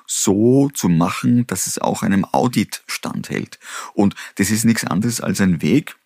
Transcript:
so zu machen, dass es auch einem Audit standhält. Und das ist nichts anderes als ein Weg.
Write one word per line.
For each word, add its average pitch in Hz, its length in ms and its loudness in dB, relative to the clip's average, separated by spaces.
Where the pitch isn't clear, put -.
so 123 640 2
zu - 180 -2
machen, 120 580 2
dass - 200 -6
es - 120 -6
auch - 240 -2
einem 95 220 0
Audit - 640 -2
standhält. - 720 -8
Und 101 200 2
das 98 140 0
ist 110 140 0
nichts 113 200 2
anderes 113 360 -2
als - 200 -2
ein 92 220 2
Weg. 95 440 0